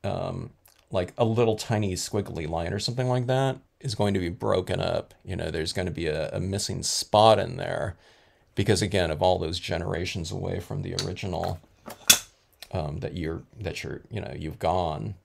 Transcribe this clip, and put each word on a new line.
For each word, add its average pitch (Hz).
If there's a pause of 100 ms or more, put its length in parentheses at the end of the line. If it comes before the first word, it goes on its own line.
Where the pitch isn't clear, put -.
um, 90 (400)
like, 92
a 123
little 113
tiny 107
squiggly 85
line 82
or 104
something 123
like 127
that 131 (220)
is 117
going 104
to 95
be 87
broken 92
up. 85 (100)
You 92
know, 82
there's 82
gonna 92
be 82
a, 76
a -
missing 95
spot 107
in 87
there 87 (600)
because, 101
again, 90
of 76
all 90
those 87
generations 87
away 90
from 95
the 92 (100)
original, 90 (1120)
um, 76
that -
you're, 82 (160)
that 98
you're, 69
you 107
know, -
you've 78
gone. 90